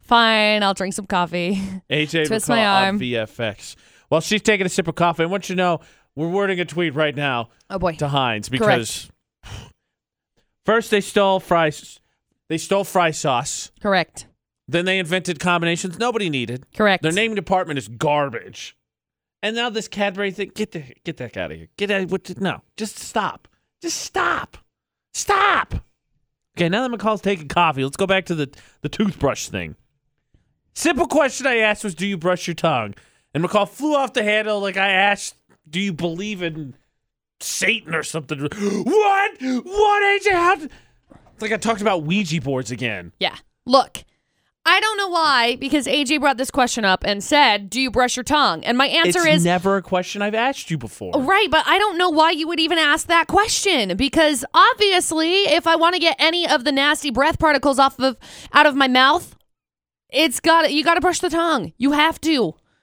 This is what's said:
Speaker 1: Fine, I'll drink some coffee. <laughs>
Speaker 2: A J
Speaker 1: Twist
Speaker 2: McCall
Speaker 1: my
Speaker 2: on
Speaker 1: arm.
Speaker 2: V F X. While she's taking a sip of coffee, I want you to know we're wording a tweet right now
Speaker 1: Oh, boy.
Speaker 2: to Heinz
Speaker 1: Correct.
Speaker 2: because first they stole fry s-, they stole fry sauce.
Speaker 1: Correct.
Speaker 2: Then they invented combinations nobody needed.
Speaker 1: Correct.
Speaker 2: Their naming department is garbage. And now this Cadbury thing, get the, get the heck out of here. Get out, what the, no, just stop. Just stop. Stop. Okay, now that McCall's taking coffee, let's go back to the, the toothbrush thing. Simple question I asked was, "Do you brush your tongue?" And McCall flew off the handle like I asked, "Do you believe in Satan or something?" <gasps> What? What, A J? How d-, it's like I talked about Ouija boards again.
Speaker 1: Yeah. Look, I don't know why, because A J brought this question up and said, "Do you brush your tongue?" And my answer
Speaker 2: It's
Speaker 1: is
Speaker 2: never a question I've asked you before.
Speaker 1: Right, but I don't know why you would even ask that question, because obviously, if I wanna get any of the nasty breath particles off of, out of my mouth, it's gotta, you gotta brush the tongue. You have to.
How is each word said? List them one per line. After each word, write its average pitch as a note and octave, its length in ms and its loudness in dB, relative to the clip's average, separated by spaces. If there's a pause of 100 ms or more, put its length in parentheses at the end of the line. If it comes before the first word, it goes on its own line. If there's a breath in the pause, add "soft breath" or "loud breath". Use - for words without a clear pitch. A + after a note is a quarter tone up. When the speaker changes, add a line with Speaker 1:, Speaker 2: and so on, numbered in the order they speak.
Speaker 1:
Fine, A3 600 4
I'll G3 120 0
drink F#3+ 200 -6
some G3+ 120 -8
coffee. F3 540 -2 (140)
<laughs> - 160 -12
Speaker 2:
A D3+ 160 0
J D#3 200 -2
Speaker 1:
Twist G#3+ 200 -2
Speaker 2:
McCall - 40 -8
Speaker 1:
my A3+ 160 2
Speaker 2:
on G3 180 2
Speaker 1:
arm. G3 140 -2
Speaker 2:
V B2 180 -4
F A2 240 -6
X. G#2+ 360 -8 (320 soft breath)
While D#3 120 2
she's G#3 220 -2
taking G3 240 2
a - 20 -2
sip F3+ 180 -2
of E3 100 -6
coffee, E3+ 260 2
I E3 40 0
want F#3 220 -6
you F#3+ 80 -6
to F#3 60 0
know F3 180 0 (340 soft breath)
we're D#3 140 -4
wording F#3+ 320 -2
a F3+ 40 -2
tweet D#3 300 -4
right D3 220 -2
now B2+ 320 -4 (220)
Speaker 1:
Oh, G3 80 -6
boy. F3 180 -2
Speaker 2:
to D3 120 -4
Heinz B2 400 0
Speaker 1:
Correct. B2+ 120 -4
Speaker 2:
because B2+ 500 0 (1500 loud breath)
first A3+ 260 0
they G#3 100 2
stole G3 400 2
fry E3 280 2
s-, - 320 -10 (480)
they D#3+ 100 -4
stole G3 260 0
fry F3 260 2
sauce. C#3 600 -4 (100)
Speaker 1:
Correct. F#3+ 460 -2 (420)
Speaker 2:
Then E3+ 160 0
they F#3+ 140 0
invented F3 420 -4
combinations E3+ 580 -2
nobody G#3+ 320 -2
needed. B2+ 340 -6 (100)
Speaker 1:
Correct. G3+ 280 2
Speaker 2:
Their D#3+ 100 0
naming A3 220 0
department F3+ 440 -2
is G#2+ 100 -10
garbage. C#3 880 -4 (680)
And G#3+ 140 -2
now A#3+ 120 -2
this G#3+ 200 -8
Cadbury G3+ 420 -4
thing, F#3+ 240 -8
get G#3 180 -6
the, D#3+ 100 -10 (220)
get - 140 -8
the B2+ 60 -10
heck - 120 -14
out F2+ 140 -6
of D#2+ 80 -12
here. E2 180 -20
Get G3+ 140 -4
out, G3 180 -2
what F3+ 160 -4
the, F#3 160 -12
no, F3+ 220 -4 (140)
just G#3+ 220 -10
stop. - 480 -6 (360)
Just E4 160 -6
stop. - 580 -6 (560)
Stop. G4 640 0 (840)
Okay, F3 140 2
now A#3 160 0
that A#3+ 120 -6
McCall's G#3 220 -2
taking F#3 280 -4
coffee, D#3 360 2
let's C#3 120 -6
go G3 100 0
back F#3+ 200 2
to F3+ 80 -4
the, D3 160 -4 (300 soft breath)
the - 80 -6
toothbrush D3 600 -2
thing. F2 280 -8 (960)
Simple D#4+ 340 0
question C4+ 400 0
I B3 120 2
asked G#3+ 260 0
was, G3 100 -6
"Do E3 120 -6
you G3 100 -4
brush F3 320 -2
your F3 60 -4
tongue?" B2 400 -2 (380 soft breath)
And D#3+ 120 -2
McCall G3+ 240 0
flew D4+ 260 -4
off C4+ 180 0
the A3+ 120 -2
handle G#3+ 360 0
like G3 160 -4
I G3 140 0
asked, G3 460 0 (340)
"Do D3+ 80 -6
you G3 140 -2
believe F3 500 -6
in D#3 320 -8 (640)
Satan F#3+ 540 -4
or D#3 80 -2
something?" D3+ 380 -6
<gasps> G3 440 -4
What? G4+ 560 2
What, G4 640 2
A G4+ 220 2
J? G4+ 80 2
How F4+ 240 4
d-, D4+ 80 -12
it's - 800 -20
like G#3+ 100 -4
I A3 60 -2
talked A3 220 -2
about G3+ 220 2
Ouija E3+ 380 0
boards B2+ 320 -4
again. G#2+ 480 -6
Speaker 1:
Yeah. F3+ 160 -4 (300)
Look, B3 320 4 (680)
I F4+ 140 4
don't G#4+ 160 0
know G4+ 140 -4
why, C#4 500 2
because C#4 260 -2
A D4 160 0
J C#4+ 160 0
brought C4+ 200 0
this C4 120 -4
question B3 340 -2
up F#3 220 0
and G3+ 160 -2
said, G#3+ 480 2
"Do A#3+ 100 -4
you C4 120 -2
brush B3 240 2
your B3+ 80 -8
tongue?" A#3+ 400 2
And A#3+ 120 0
my C4 120 2
answer F4 320 2
Speaker 2:
It's E4 80 2
Speaker 1:
is - 160 4
Speaker 2:
never F3+ 320 2
a F#3+ 60 -2
question F#3 400 -4
I've G#3 120 -4
asked A#3+ 380 -2
you D#3+ 60 -2
before. A2 340 -10 (100)
Speaker 1:
Right, G4 300 2
but D#4 160 4
I E4 100 4
don't G4+ 200 0
know F4+ 120 2
why D#4+ 220 4
you D#4 160 -4
would E4+ 100 -4
even D#4+ 200 0
ask D#4 280 2
that E4 220 2
question, F4 680 0
because C#4 480 2 (100)
obviously, F4+ 920 4
if E4 240 2
I E4 80 4
wanna E4+ 240 2
get D#4+ 180 2
any E4 300 0
of C#4+ 160 2
the D4 80 0
nasty C#4+ 380 0
breath C4+ 280 0
particles C#4+ 400 2
off C4+ 220 4
of, B3+ 160 0 (360 loud breath)
out D4 140 8
of C#4+ 80 4
my C4+ 140 2
mouth, C4 480 4 (760)
it's D#4 280 0
gotta, E4 340 4
you D4 120 0
gotta E4+ 160 2
brush F4+ 180 0
the F4+ 120 -2
tongue. D#4+ 460 -2
You C4 140 0
have D4+ 300 2
to. B3+ 340 0 (280)